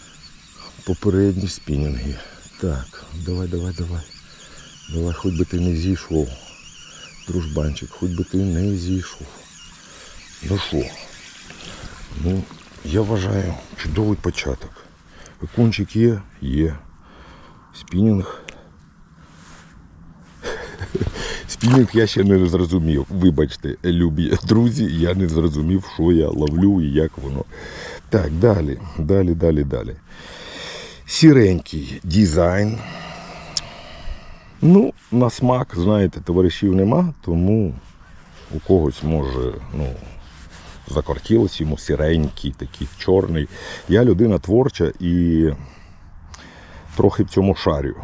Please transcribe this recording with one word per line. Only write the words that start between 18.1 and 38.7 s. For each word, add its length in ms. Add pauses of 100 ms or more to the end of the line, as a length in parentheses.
<laughs> 640
Спінінг 440
я 140
ще 180
не 220
зрозумів. 640
Вибачте, 760
любі 600
друзі, 400
я 300
не 140
зрозумів, 560 (100)
що 180
я 160
ловлю 540
і 100
як 260
воно. 260 (640)
Так, 240
далі, 460 (200)
далі, 360
далі, 300
далі. 320 (1080)
Сіренький 960
дизайн. 760 (1800)
Ну, 300 (200)
на 180
смак, 460
знаєте, 440
товаришів 540
нема, 400 (100)
тому 500 (800)
у 40
когось, 440